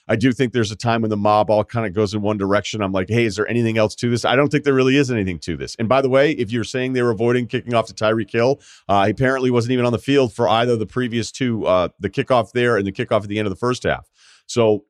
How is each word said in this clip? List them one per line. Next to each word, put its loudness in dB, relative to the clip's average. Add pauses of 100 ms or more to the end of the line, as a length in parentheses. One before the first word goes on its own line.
I 0
do 2
think -2
there's -2
a -12
time -2
when -2
the -2
mob 2
all 2
kinda -4
goes -2
in -4
one 0
direction. -2
I'm -2
like, -2
"Hey, 2
is -2
there 0
anything 0
else 2
to -4
this?" -2
I 2
don't 2
think 0
there 2
really 2
is 2
anything -2
to -8
this. -10
And -2
by 2
the 2
way, 4
if -4
you're -2
saying -4
they 0
were 2
avoiding 0
kicking -6
off 2
to -18
Tyreek -2
Hill, 0 (300)
uh, 4
he 2
apparently 0
wasn't 2
even 2
on 0
the 0
field 0
for 0
either 2
of 0
the -6
previous -4
two, -4
uh, 2 (140)
the -2
kickoff 0
there 2
and 0
the -4
kickoff -2
at -12
the -4
end -2
of -4
the -10
first -2
half. -4 (360)
So 2